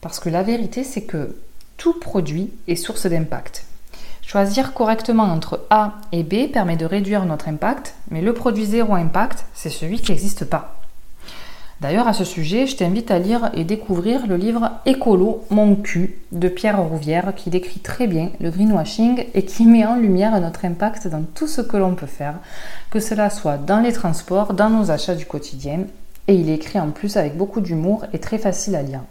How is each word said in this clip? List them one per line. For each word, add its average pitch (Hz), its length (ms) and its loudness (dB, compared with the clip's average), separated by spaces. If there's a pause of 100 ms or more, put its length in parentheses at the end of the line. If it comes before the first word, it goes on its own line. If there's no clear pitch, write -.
Parce - 180 -10
que 175 100 -4
la 170 140 0
vérité, 233 400 -2
c'est - 180 -6
que - 340 -4 (420)
tout 339 220 -2
produit 185 520 -4 (160)
est 170 80 0
source - 320 -2
d'impact. 165 580 -2 (560)
Choisir 202 520 0
correctement 220 500 2
entre 165 480 -2
A 214 240 2 (160)
et 170 100 0
B 214 300 0
permet 175 260 0
de 160 80 -2
réduire 196 400 0
notre 160 240 -2
impact, 175 460 -4 (160)
mais 160 100 -4
le 220 120 2
produit 220 320 0
zéro 220 280 2
impact, 175 520 4 (100)
c'est - 160 -8
celui 175 280 -2
qui - 120 6
n'existe 170 340 6
pas. - 300 -2 (1040)
D'ailleurs, 185 260 2
à 214 60 4
ce 202 100 2
sujet, 175 420 0
je 269 120 -4
t'invite 202 340 0
à 175 80 4
lire 214 340 0
et 160 120 -2
découvrir 214 600 -2
le 185 120 0
livre 226 340 0 (140)
Écolo, 220 640 2
mon 208 260 6
cul - 420 0 (140)
de 175 160 0
Pierre 196 340 0
Rouvière, 160 540 -2
qui - 140 -8
décrit 180 320 -2
très - 260 -2
bien 165 220 0 (100)
le 165 120 -2
greenwashing 214 840 2
et 190 100 2
qui 226 220 2
met 226 200 10
en 233 120 2
lumière 208 420 4
notre 165 240 -2
impact 190 460 -2
dans 160 140 -2
tout 302 240 -4
ce 302 120 2
que 226 160 0
l'on 185 200 2
peut - 100 -8
faire, 147 300 -6 (540)
que 220 120 0
cela 208 280 0
soit 147 280 -2
dans 185 240 2
les 240 100 4
transports, 190 640 0
dans 208 160 4
nos 214 220 4
achats 156 240 -2
du 156 100 -6
quotidien. 143 540 -6 (500)
Et 196 60 8
il 160 140 2
est 156 60 2
écrit 156 240 -4
en 151 120 -2
plus 202 260 -4
avec 147 180 0
beaucoup 202 240 -2
d'humour 180 540 0
et 160 60 -4
très - 180 -4
facile 190 380 -2
à 147 60 -2
lire. 135 300 -8